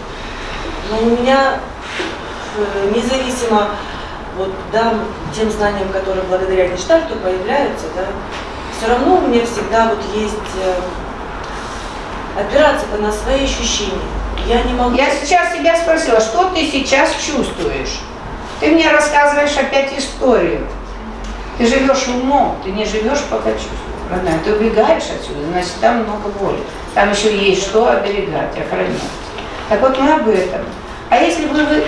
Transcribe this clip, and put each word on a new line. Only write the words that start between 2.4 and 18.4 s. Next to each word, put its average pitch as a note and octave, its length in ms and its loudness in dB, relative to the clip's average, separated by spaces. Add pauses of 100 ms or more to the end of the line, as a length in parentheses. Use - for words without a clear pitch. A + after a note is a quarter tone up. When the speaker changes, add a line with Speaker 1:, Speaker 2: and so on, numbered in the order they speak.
Speaker 1:
э, G3+ 380 0
независимо A#3 760 0 (640)
вот, F#3 160 -2 (200)
да, A3 220 2 (400)
тем G#3+ 160 0
знаниям, G3+ 380 0
которые F#3+ 360 -2
благодаря F#3 440 2
гештальту A#3 480 2
появляются, F#3 680 -2 (100)
да, F#3 100 -4 (720)
всё A3+ 100 -2
равно C4+ 280 4
у - 60 4
меня A#3 220 2
всегда A3+ 420 2
вот G#3+ 140 0 (140)
есть, G#3+ 200 -2 (280)
э, F#3 120 2 (1700)
опираться-то B3+ 580 2
на G#3+ 140 0
свои C4+ 320 0
ощущения. G#3+ 640 -2 (380)
Я A#3 160 4
не B3 120 -2
могу B3 220 2
Speaker 2:
Я C#4 140 4
сейчас F4 460 2
тебя E4 200 4
спросила, D#4+ 440 4
что F#4 300 2
ты D#4+ 160 0
сейчас C#4 480 2
чувствуешь? - 840 -4 (600)